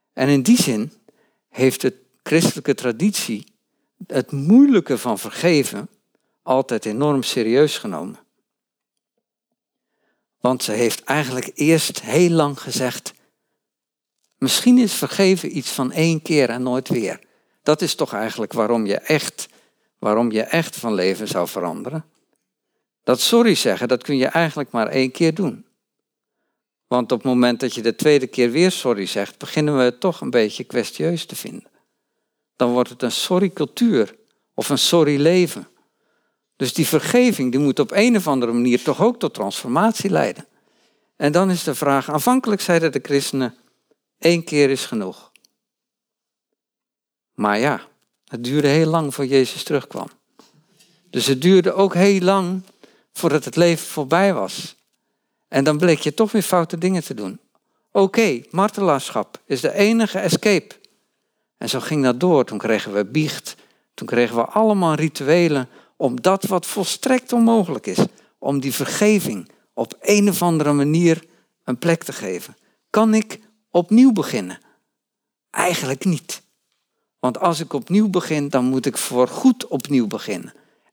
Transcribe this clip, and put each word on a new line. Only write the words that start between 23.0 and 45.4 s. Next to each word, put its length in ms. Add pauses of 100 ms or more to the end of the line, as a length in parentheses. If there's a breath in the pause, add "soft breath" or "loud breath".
Dat 120
sorry 340
zeggen, 340
dat 140
kun 140
je 100
eigenlijk 440
maar 160
één 240
keer 240
doen. 320 (1200)
Want 260
op 60
het 80
moment 340
dat 140
je 80
de 140
tweede 300
keer 240
weer 200
sorry 360
zegt, 320
beginnen 380
we 60
het 180
toch 200
een 100
beetje 340
kwestieus 600
te 120
vinden. 300 (920)
Dan 160
wordt 180
het 120
een 100
sorry-cultuur 1040 (380)
of 140
een 100
sorry-leven. 920 (880)
Dus 160
die 140
vergeving, 640
die 100
moet 180
op 120
een 260
of 100
andere 260
manier 300
toch 200
ook 160
tot 160
transformatie 760
leiden. 360 (720)
En 160
dan 180
is 140
de 100
vraag, 360
aanvankelijk 500
zeiden 320
de 100
christenen: 520 (640)
"Eén 260
keer 260
is 160
genoeg." 460 (2000)